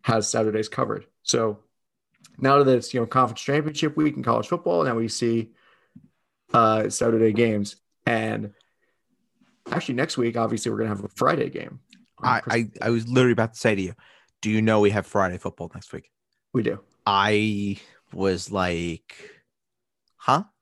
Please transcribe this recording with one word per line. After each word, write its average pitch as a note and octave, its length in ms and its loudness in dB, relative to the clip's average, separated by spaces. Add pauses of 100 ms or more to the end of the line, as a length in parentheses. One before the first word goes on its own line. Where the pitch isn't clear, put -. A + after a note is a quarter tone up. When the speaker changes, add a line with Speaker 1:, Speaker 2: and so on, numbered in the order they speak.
Speaker 1:
has A2 260 0
Saturdays G#2+ 400 -2
covered. A2 380 -4 (160)
So A2 380 -2 (760)
now C#3 260 4
that C3 140 6
it's, - 160 -4
you B2+ 80 -2
know, A#2 60 0
conference A#2+ 340 0
championship D3 560 -2
week D3+ 200 0
in B2+ 60 -10
college A#2 260 0
football, E3+ 360 0
now B2 120 0
we A2+ 120 -2
see, A2+ 440 -2 (1000)
uh, A2 380 4
Saturday A2+ 420 2
games. G#2+ 440 0 (280)
And A2 480 -2 (1160)
actually C#3+ 240 -4
next C3+ 240 -4
week, A#2 180 0
obviously A2+ 340 -2
we're G#2+ 80 -4
gonna A2 120 -2
have G2+ 140 -6
a G2+ 40 -10
Friday - 400 0
game, - 320 -12 (380)
on - 100 -2
Speaker 2:
I, A#2+ 120 2
Speaker 1:
Christmas A#2 420 -4
Speaker 2:
I, - 40 -2
I A#2 40 0
was A#2 180 -2
literally B2+ 240 4
about A2+ 220 0
to - 60 -18
say A2 140 4
to G2 80 -2
you, F2+ 120 -6 (460)
"Do G#2+ 100 -4
you A2 120 2
know A2 180 4
we G#2 100 6
have G#2 160 -2
Friday F#2 320 -2
football F2 360 -10
next - 180 -18
week?" - 180 -16 (420)
Speaker 1:
We B2 100 0
do. - 180 -2 (260)
Speaker 2:
I G2+ 720 0 (340)
was F#2 380 -2
like, E2+ 640 -4 (1000)
"Huh? D3+ 280 0 (180)